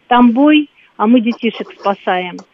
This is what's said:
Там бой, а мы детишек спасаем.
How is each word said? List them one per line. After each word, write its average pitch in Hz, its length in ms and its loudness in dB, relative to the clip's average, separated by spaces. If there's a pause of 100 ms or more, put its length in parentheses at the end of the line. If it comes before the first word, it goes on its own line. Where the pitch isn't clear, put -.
Там 247 240 4
бой, 294 380 2 (280)
а 214 100 -2
мы 247 120 4
детишек 226 580 -6
спасаем. 185 600 -6 (160)